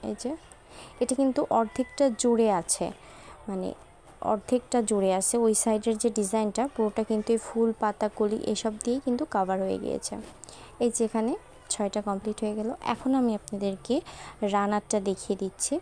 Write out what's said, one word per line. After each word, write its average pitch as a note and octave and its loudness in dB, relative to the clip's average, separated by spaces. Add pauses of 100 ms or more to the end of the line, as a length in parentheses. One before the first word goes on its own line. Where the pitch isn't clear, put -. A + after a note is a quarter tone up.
এই G#3+ -4
যে A#3+ -2 (680)
এটা B3 2
কিন্তু C4+ 2 (100)
অর্ধেকটা A3+ 2 (180)
জুড়ে A#3 6
আছে, F3+ 0 (600)
মানে, F#3 -4 (520)
অর্ধেকটা A#3+ 0
জুড়ে G3+ 2
আছে, F#3+ 2
ওই A3+ 4
সাইডের G#3+ 2
যে A#3+ 2
ডিজাইনটা G#3+ 0 (120)
পুরোটা A3 0
কিন্তু G#3+ 0
এই A3+ 4
ফুল, A3+ 0 (100)
পাতা, G#3+ 0
কলি G#3 0
এসব G#3+ -2 (120)
দিয়েই B3 0
কিন্তু B3+ 0 (100)
কভার F#3+ 2
হয়ে F#3+ 0
গিয়েছে। G3+ -4 (720)
এই A#3+ 4
যে A#3 2
এখানে A3+ 0 (360)
ছয়টা G#3 -2
কমপ্লিট G#3 -4
হয়ে G#3+ -2
গেল। G#3+ -4 (160)
এখন - -2
আমি B3 4
আপনাদেরকে G3+ -4 (480)
রানারটা G#3 2
দেখিয়ে G3 -2
দিচ্ছি। - -4